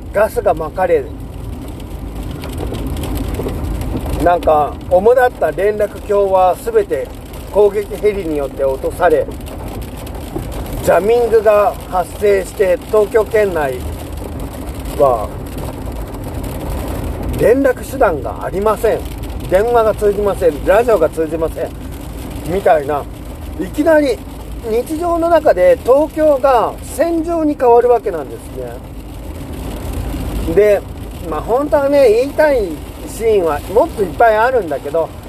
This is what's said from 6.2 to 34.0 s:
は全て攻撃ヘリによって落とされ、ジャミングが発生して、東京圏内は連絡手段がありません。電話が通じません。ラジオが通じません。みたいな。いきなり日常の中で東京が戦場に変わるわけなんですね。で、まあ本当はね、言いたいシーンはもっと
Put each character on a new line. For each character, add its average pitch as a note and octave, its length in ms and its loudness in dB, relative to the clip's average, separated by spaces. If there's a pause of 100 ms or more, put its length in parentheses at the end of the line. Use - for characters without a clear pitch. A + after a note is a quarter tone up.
は F#3 240 4
全 A3 300 0
て C3+ 220 -4 (460)
攻 G#3 160 6
撃 G3+ 260 -4
ヘ G#3 160 0
リ G3 140 -6
に D#3 120 -2
よ C#3 100 -2
っ - 20 -10
て C3+ 160 -2
落 C3+ 160 -2
と B2+ 100 -4
さ E3+ 180 2
れ、 D3 160 4 (1600)
ジ - 80 4
ャ E3+ 80 4
ミ A3 180 4
ン A#3+ 120 2
グ A3 120 6
が G#3 320 4 (160)
発 F3+ 300 -2
生 G3+ 240 4
し - 120 -10
て、 F#3 220 2 (100)
東 G#3+ 220 4
京 A3 160 4
圏 G#3 280 2
内 C#3+ 220 0 (1200)
は B2+ 320 2 (2000)
連 B3 220 4
絡 C4 280 0
手 B3+ 80 -6
段 F#3 260 2
が G2 200 -6
あ A#2 60 -6
り E3 100 -4
ま G#3 160 2
せ G3 200 0
ん。 C3 40 -2 (500)
電 F#3 140 4
話 A#3+ 200 4
が G#3+ 100 2
通 G#3 180 2
じ G3+ 100 -2
ま G3 140 2
せ F3+ 140 2
ん。 D3 160 -2
ラ G3 180 6
ジ B3 80 2
オ G#3 60 6
が D#3 120 4
通 D#3+ 180 -2
じ D#3+ 100 -4
ま D#3+ 100 0
せ - 160 -6
ん。 C3+ 60 -6 (760)
み F3+ 140 -2
た E3+ 200 6
い C3+ 60 -6
な。 C#3+ 160 -2 (560)
い F#3 80 -4
き D4 160 -2
な D#4 160 6
り C4+ 180 2 (520)
日 B3 280 -2
常 E4+ 220 0
の E4+ 100 0
中 D4+ 240 6
で F3+ 300 6
東 C#4+ 300 4
京 D4+ 240 4
が B3 360 4 (100)
戦 E4 400 -2
場 E4 200 -2
に D4 120 0
変 B3+ 140 2
わ A#3+ 120 8
る A#3+ 80 6
わ A#3+ 120 6
け G#3 100 -4
な D#3+ 120 -6
ん B2 60 -10
で A2+ 80 -12
す - 180 -14 (1900)
ね。 E3 80 -2
で、 G3+ 260 6 (480)
ま D#3 80 -4
あ D3+ 40 -4
本 C#4 280 0
当 D#4+ 80 4
は C#4 120 2
ね、 C#4 200 6
言 A#3+ 200 2
い - 20 -6
た D4+ 220 4
い G#3+ 160 0 (380)
シ G3 160 -8
ー A3 180 4
ン E3+ 40 2
は D3 140 0 (140)
も B3+ 120 6
っ E4 40 -2
と A3 140 -4